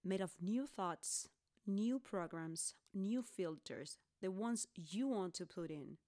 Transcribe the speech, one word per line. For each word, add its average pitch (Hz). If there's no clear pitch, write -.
made 190
of 180
new 226
thoughts, -
new 220
programs, 165
new 208
filters, 160
the 190
ones 226
you 185
want 190
to 180
put 165
in 151